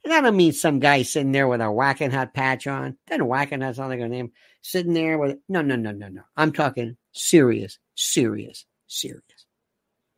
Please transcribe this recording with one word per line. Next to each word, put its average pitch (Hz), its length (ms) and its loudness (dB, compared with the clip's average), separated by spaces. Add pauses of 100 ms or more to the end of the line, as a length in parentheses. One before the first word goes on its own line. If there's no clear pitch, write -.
And 311 100 -2
I 320 80 6
don't 226 160 4
mean 165 160 6
some 147 260 0
guy 143 220 4
sitting 135 300 -2
there 139 160 4
with 123 140 0
a 113 40 0
Wackenhut 131 680 -2
patch 131 340 -2
on. 135 300 -6 (100)
Doesn't 254 180 -2
Wackenhut 131 500 -2
sound 135 140 -8
like 127 100 -6
a 120 80 -6
name? 120 240 -8 (300)
Sitting 175 320 -2
there 160 240 0
with, 143 200 -2 (120)
no, 185 120 -2
no, 139 140 0
no, 110 160 -4
no, 101 180 -12
no. 92 120 -18 (140)
I'm 156 160 2
talking 123 460 -4 (140)
serious, 113 680 2 (160)
serious, 110 720 -4 (220)
serious. - 340 -10 (960)